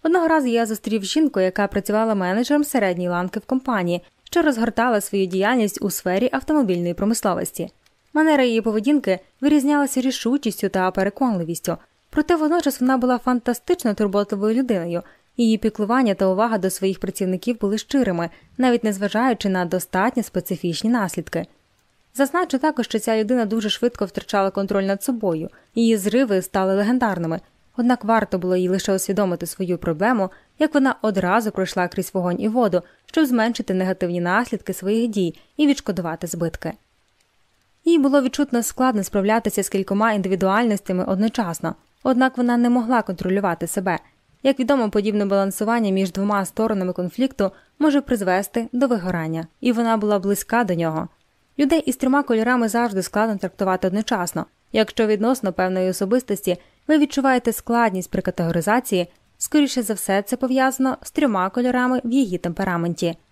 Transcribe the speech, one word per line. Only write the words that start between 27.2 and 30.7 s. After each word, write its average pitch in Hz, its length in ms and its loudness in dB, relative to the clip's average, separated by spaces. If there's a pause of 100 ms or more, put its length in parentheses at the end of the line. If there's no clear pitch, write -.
Однак 240 280 0
варто 208 340 2
було 180 180 0
їй 180 120 0
лише 190 260 0
усвідомити 190 520 -2
свою 175 320 -4
проблему, 190 520 0 (280)
як 302 160 0